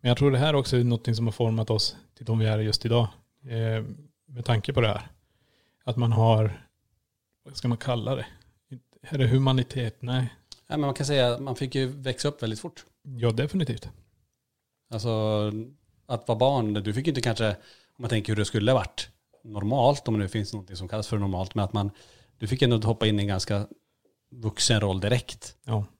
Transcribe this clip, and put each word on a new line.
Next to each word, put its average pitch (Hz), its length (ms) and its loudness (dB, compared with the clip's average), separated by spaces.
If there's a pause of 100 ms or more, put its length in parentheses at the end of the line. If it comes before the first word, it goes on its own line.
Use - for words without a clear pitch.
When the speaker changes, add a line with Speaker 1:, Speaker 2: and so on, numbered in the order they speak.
Speaker 1:
Men 123 80 2
jag 123 80 6
tror 139 140 4
det 131 60 2
här 147 180 2
också 135 220 2
är 120 60 4
någonting 120 320 0
som 117 120 0
har 107 40 0
format 113 380 0
oss - 260 0 (220)
till 113 80 -14
de 113 140 0
vi 110 60 4
är 110 140 2
just 110 260 -2
idag. 117 220 4 (420)
Eh, 113 340 -2 (420)
med 123 200 -12
tanke 117 280 0
på 127 80 4
det 113 60 4
här. 104 200 -2 (760)
Att 123 140 -2
man 120 140 2
har, 110 500 4 (840)
vad - 120 -16
ska - 100 -4
man 117 100 0
kalla 120 380 -4
det? 113 100 -8 (760)
Är - 160 -8
det 127 100 4
humanitet? 131 760 2
Nej. 123 160 -2 (520)
Speaker 2:
Nej, 151 100 -4
men - 20 0
man 139 120 -2
kan 143 120 -4
säga 131 280 4
att 123 80 -6
man 135 140 -6
fick 135 200 -6
ju 131 120 0
växa 131 400 -6
upp 143 160 -4
väldigt 110 160 -4
fort. - 260 -16 (320)
Speaker 1:
Ja, 117 140 2
definitivt. 131 580 -2 (1040)
Speaker 2:
Alltså, 117 160 -4 (960)
att - 220 -6
vara 113 120 2
barn, 123 340 4
du 104 200 -2
fick 135 140 0
ju 156 40 2
inte 127 100 0
kanske, 113 280 0
om 104 60 -2 (420)
man 120 120 -6
tänker 110 220 0
hur 107 60 2
det 104 80 0
skulle 107 260 0
ha 131 80 4
varit - 300 -8 (340)
normalt, 120 640 0
om 113 60 0
det 107 60 2
nu 98 100 0
finns 104 240 -4
något 95 240 -12
som 92 100 -10
kallas 107 200 -6
för 110 100 -2
normalt, 95 380 -2
men 107 100 2
att - 80 -6
man, 101 180 0 (460)
du 113 100 -6
fick 110 140 0
ändå 120 160 4
hoppa 107 300 2
in 107 120 4
i - 40 0
en 101 40 0
ganska 101 400 -2 (640)
vuxen 110 500 0
roll 95 180 0
direkt. - 640 -4
Speaker 1:
Ja. 107 220 -2 (140)